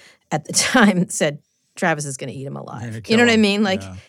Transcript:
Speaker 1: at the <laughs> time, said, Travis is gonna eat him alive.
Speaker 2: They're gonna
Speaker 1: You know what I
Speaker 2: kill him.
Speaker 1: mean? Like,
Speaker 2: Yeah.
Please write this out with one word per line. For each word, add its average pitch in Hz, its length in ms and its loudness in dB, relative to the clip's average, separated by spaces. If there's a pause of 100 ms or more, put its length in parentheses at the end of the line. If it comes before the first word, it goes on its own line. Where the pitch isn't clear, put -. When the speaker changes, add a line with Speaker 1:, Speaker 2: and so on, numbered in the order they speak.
(320)
Speaker 1:
at 151 140 -4
the - 80 -10
<laughs> - 0 -
time, 190 560 4
said, 151 280 -2 (380)
Travis 156 300 -2
is 135 120 -10
gonna 135 140 -12
eat 135 140 -12
him 139 100 -10
alive. - 260 -12 (120)
Speaker 2:
They're 113 80 -10
gonna - 60 -20
Speaker 1:
You 220 100 4
know 240 60 6
what 240 60 6
I 226 40 4
Speaker 2:
kill - 20 4
him. 220 60 4
Speaker 1:
mean? 202 220 2
Like, 190 180 -2
Speaker 2:
Yeah. 190 140 -14 (140)